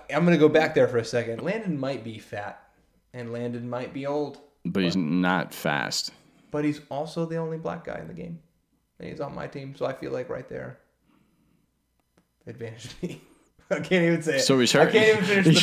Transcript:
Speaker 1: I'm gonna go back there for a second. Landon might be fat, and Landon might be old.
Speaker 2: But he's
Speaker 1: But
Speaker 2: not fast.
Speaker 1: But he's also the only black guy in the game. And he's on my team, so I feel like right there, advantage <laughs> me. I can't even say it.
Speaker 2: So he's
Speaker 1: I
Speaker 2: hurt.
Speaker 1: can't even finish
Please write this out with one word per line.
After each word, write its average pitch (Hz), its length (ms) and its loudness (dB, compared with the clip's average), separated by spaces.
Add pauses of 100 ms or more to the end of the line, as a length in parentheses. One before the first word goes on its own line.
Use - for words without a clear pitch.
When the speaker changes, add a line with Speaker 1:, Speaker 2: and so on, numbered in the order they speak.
(140)
Speaker 1:
I'm 160 100 2
gonna 175 140 6
go 151 120 8
back 156 260 4
there 127 120 6
for 117 120 0
a 110 60 0
second. 113 360 -4
Landon 185 380 -4
might 131 240 -6
be 110 160 -12
fat, 104 420 -12 (500)
and 117 220 -12
Landon 120 340 -6
might 123 240 -6
be 135 140 -8
old. 143 320 -4 (280)
Speaker 2:
But - 180 0
he's 165 120 0
Speaker 1:
But 190 60 2
Speaker 2:
not 90 500 0
fast. - 600 -4 (400)
Speaker 1:
But 147 120 -4
he's 147 180 -4 (100)
also 160 340 -6
the 165 120 -6
only 160 200 -6
black 170 280 -8
guy - 120 -10
in 160 100 -14
the - 60 -14
game. 170 240 -12 (640)
And - 100 -12
he's 151 100 -12
on 139 160 -8
my 143 120 -8
team, 139 280 -14
so 139 100 -6
I 131 80 -4
feel 131 180 -12
like 127 180 -6
right - 180 -10
there, 131 300 -12 (1700)
advantage 117 500 -14
<laughs> - 40 -20
me. - 200 -10 (500)
I 185 80 2
can't 175 260 2
even 170 160 2
say 151 160 0
it. 131 40 4
Speaker 2:
So 135 180 4
he's 123 160 4
Speaker 1:
I 147 100 8
Speaker 2:
hurt. - 80 4
Speaker 1:
can't 220 240 6
even 196 60 -2 (200)
finish - 20 2 (180)